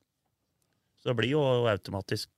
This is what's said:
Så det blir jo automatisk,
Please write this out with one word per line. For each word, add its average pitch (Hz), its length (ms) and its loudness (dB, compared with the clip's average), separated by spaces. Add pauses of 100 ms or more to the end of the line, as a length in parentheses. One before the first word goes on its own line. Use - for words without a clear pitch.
(1000)
Så 127 120 -4
det 123 100 0
blir 117 160 2
jo 151 60 2 (280)
automatisk, 98 560 -4 (100)